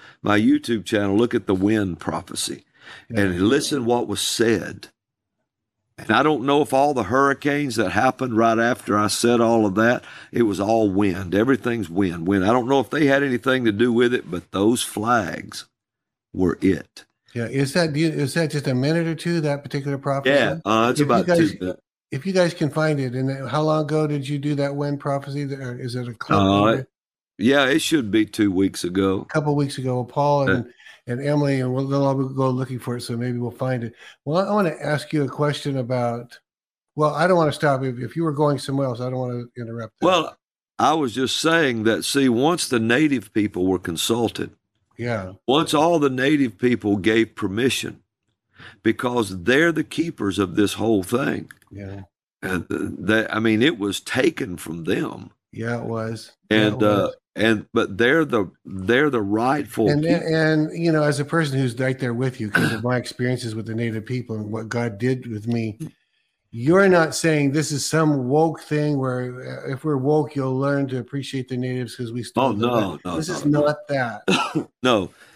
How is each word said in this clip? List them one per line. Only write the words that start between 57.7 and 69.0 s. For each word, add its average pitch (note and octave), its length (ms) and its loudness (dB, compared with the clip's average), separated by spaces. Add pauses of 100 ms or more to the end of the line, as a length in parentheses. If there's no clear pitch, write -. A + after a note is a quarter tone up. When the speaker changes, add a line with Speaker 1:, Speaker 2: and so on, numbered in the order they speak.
Speaker 1:
but G2 260 0
they're C3+ 260 4
the, A#2 260 -2 (140)
they're A2+ 460 0
the A#2+ 120 0
rightful A2+ 680 0
Speaker 2:
And, D3 140 2
Speaker 1:
people. E3 200 2 (120)
Speaker 2:
and, D#3 360 2 (140)
you E3 80 2
know, D#3 100 4
as D3 180 2
a D3 40 -2
person C#3+ 340 -2
who's B2 200 0
right C3 200 -2
there B2 160 -4
with B2+ 260 -4
you, G#2+ 100 -6
'cause D#3 220 2
of A2 120 -6
my B2 120 0
experiences B2 580 -4
with A2 120 -8
the A2+ 80 -8
native A2 320 -4
people A#2+ 300 -6
and G#2 160 -8
what A2 160 -8
God A#2 300 -4
did B2+ 280 -2
with G#2+ 220 -8
me, A2+ 300 -2 (760)
you're E3 360 4
not E3+ 260 4
saying D3 380 2
this D3 200 -2
is C#3 160 -4
some D3+ 400 2
woke D#3 320 2
thing D3 380 -2
where, B2+ 680 -6